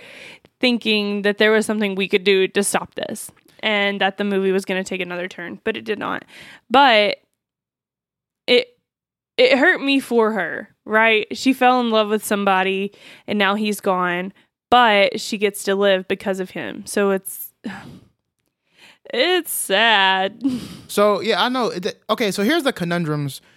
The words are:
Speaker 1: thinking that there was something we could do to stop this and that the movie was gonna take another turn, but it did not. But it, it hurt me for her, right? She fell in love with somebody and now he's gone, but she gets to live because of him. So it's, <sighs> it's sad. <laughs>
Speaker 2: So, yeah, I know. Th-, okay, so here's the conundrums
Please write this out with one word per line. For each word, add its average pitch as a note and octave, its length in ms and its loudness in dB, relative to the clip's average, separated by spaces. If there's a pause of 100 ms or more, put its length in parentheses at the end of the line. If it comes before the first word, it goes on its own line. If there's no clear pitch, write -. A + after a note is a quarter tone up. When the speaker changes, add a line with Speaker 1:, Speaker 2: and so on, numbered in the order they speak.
(600)
Speaker 1:
thinking G#3+ 640 0
that G3+ 160 0
there G#3+ 120 4
was A3 160 2
something G#3+ 300 -2
we G3 100 -2
could G3 160 0
do F#3+ 240 2
to G3+ 160 0
stop - 320 -4
this - 380 -10 (280)
and G3+ 400 -2
that G3 180 -2
the G#3 60 -2
movie G3 280 0
was G3 120 0
gonna F#3+ 200 -4
take F#3 160 -8
another F3 260 -8
turn, F3 380 -14
but A3 120 -4
it A3+ 80 -14
did G#3+ 140 -6
not. - 260 -6 (460)
But A#3 460 4 (1300)
it, - 320 0 (580)
it F#3 220 4
hurt E4 220 4
me C#4 180 2
for A#3 340 2
her, D#3+ 360 -6 (160)
right? A3 420 2 (100)
She C4 160 2
fell B3+ 280 4
in A#3 100 -2
love A3 180 2
with G#3 160 -2
somebody G3 680 -2 (340)
and G#3+ 100 -4
now G3+ 200 2
he's G#3+ 240 -2
gone, F3+ 520 -2 (380)
but G#3+ 500 4
she - 180 -6
gets G3+ 260 -4
to G3 100 0
live G3 320 2
because F#3+ 320 -4
of F#3 120 -6
him. E3 360 -10
So G3+ 240 0
it's, - 420 -6 (120)
<sighs> - 1500 -20
it's E4 400 0
sad. G3 960 0
<laughs> B3+ 40 -4 (380)
Speaker 2:
So, G#3 300 2
yeah, G3 240 0
I B3 60 0
know. B3 200 -2
Th-, F#3 240 -6 (140)
okay, A3 220 -2
so G3+ 120 -4
here's D4+ 200 0
the C4 100 0
conundrums D3+ 720 -4 (140)